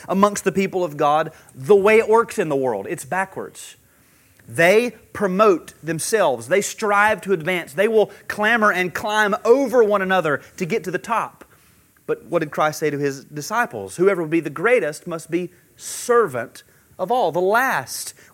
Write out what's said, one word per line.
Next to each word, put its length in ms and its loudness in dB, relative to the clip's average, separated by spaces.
amongst 340 2
the 80 0
people 320 0
of 140 -4
God 360 2
the 220 4
way 220 6
it 100 2
works 320 2
in 80 -2
the 80 0
world. 320 -2
It's 160 -8
backwards. 720 -8
They 480 2
promote 600 2
themselves. 640 -2
They 140 2
strive 600 0
to 100 -4
advance. 420 -4
They 120 2
will 240 2
clamor 460 2
and 200 -2
climb 520 0
over 400 4
one 180 2
another 400 0
to 100 -4
get 180 -2
to 60 -8
the 80 -4
top. 460 -6
But 180 -6
what 160 -4
did 100 -4
Christ 300 -2
say 100 -2
to 80 -4
his 260 -4
disciples? 720 -6
"Whoever 240 2
will 80 -6
be 120 0
the 100 -6
greatest 560 -2
must 240 -12
be 220 -6
servant 880 -2
of 140 -4
all." 180 0
The 100 -2
last 720 -2